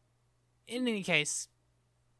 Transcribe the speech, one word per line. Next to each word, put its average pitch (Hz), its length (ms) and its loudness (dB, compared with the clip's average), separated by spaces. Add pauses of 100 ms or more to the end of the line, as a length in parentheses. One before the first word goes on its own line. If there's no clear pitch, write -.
(680)
In 247 200 -2
any 214 160 0
case, 151 440 0 (720)